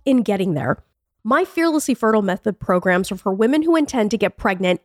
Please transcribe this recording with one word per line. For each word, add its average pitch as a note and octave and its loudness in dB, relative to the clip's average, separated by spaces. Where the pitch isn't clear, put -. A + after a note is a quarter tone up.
in B3+ 2
getting F#3+ -2
there, C#3+ -4
my C#4+ 2
Fearlessly D#4+ 0
Fertile A3 0
Method G3 -4
programs F#3 0
are F#3+ -8
for F#3+ -4
women B3 2
who E4 2
intend C4 0
to A3+ 0
get G3 -2
pregnant F#3 0